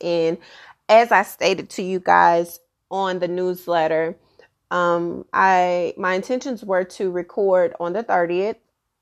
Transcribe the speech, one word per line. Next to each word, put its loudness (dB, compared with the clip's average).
And -2
as 6
I 4
stated -2
to -8
you -4
guys 2
on -4
the -4
newsletter, -2
um, -2
I, 2
my -2
intentions -6
were -2
to -6
record 0
on -6
the -4
thirtieth -2